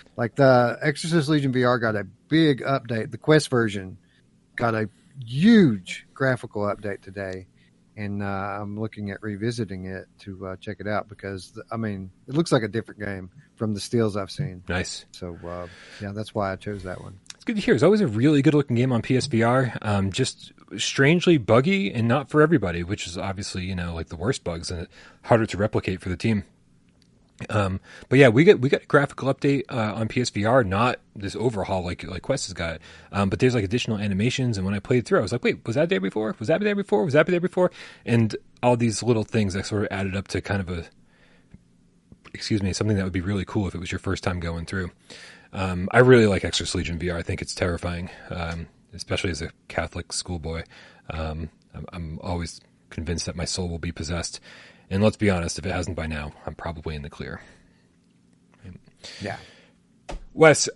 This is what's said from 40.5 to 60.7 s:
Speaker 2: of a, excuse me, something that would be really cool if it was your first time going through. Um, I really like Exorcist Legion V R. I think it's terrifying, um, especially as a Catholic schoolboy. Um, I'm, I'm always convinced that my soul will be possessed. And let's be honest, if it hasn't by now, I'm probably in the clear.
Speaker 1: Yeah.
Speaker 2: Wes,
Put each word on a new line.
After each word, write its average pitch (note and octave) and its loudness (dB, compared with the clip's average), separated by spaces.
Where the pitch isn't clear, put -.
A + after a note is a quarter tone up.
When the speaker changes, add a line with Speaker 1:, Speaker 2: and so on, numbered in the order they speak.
Speaker 2:
of F2 -8
a, F2 -6
excuse G#2 -2
me, F#2+ 0
something G#2+ 0
that F#2+ 0
would F#2 -4
be F#2 -2
really F#2+ -2
cool G2+ -2
if F2 -6
it F2 -6
was F2 -8
your F#2 -4
first - -4
time F2+ -2
going E2 -6
through. F#2 -6
Um, F#2 -4
I - 6
really B2 10
like F#2+ 2
Exorcist - -4
Legion E2+ -4
V F2 -4
R. E2+ -4
I E2+ -6
think F2+ -6
it's - -10
terrifying, F2 -4
um, E2 -6
especially F#2 -4
as E2 -6
a - -8
Catholic - -6
schoolboy. E2 -6
Um, D#2+ -6
I'm, - -14
I'm E2 -10
always F2 -8
convinced E2 -6
that E2+ -8
my E2+ -6
soul F2+ -4
will E2+ -6
be E2 -6
possessed. E2 -8
And F#2+ 0
let's G#2+ 4
be G#2 2
honest, F2 -2
if - -10
it G2+ -4
hasn't E2+ -4
by D#2+ -6
now, D#2 -6
I'm D#2 -10
probably D#2+ -10
in D2 -10
the C#2+ -12
clear. - -12
Speaker 1:
Yeah. F#2+ -6
Speaker 2:
Wes, D#3 6